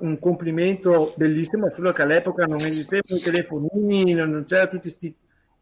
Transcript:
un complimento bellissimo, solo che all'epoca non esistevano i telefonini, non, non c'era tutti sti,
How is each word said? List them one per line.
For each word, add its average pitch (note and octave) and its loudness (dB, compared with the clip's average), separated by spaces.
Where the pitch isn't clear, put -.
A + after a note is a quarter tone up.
un D#3+ -2
complimento F3 2
bellissimo, D#3+ 0
solo F3 -2
che - -2
all'epoca E3+ 2
non D3+ -2
esistevano D#3+ -2
i D#3 -4
telefonini, F3 0
non, D#3+ 0
non D3+ -2
c'era F#3 2
tutti F3 -8
sti, D#3+ -12